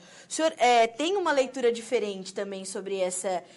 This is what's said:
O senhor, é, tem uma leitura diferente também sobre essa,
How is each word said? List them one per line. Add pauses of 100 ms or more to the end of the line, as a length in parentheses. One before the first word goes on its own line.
(300)
O
senhor,
é,
tem
uma
leitura
diferente
também
sobre
essa, (160)